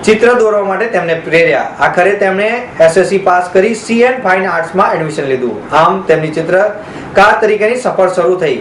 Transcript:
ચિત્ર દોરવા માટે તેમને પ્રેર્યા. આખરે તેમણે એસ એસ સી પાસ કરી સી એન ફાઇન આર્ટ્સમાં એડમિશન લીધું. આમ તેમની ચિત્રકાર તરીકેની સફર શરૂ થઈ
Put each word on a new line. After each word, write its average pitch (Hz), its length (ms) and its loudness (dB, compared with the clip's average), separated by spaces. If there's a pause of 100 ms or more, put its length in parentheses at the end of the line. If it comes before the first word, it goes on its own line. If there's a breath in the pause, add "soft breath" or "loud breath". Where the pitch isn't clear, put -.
ચિત્ર 220 220 4 (140)
દોરવા 208 260 0
માટે 190 260 -2
તેમને 170 220 0 (100)
પ્રેર્યા. 156 420 2 (180)
આખરે 180 360 2
તેમણે 196 260 0 (380)
એસ 165 160 2
એસ 180 80 0
સી 196 160 0
પાસ 180 300 2
કરી 202 200 2
સી 233 240 -2 (100)
એન 254 140 -2
ફાઇન 190 240 0
આર્ટ્સમાં 185 480 -2
એડમિશન 151 360 -4
લીધું. 120 260 -2 (240)
આમ 185 180 2 (100)
તેમની 156 280 2
ચિત્રકાર 196 1040 0
તરીકેની 214 420 0
સફર 185 320 0
શરૂ 180 280 0
થઈ 131 180 -2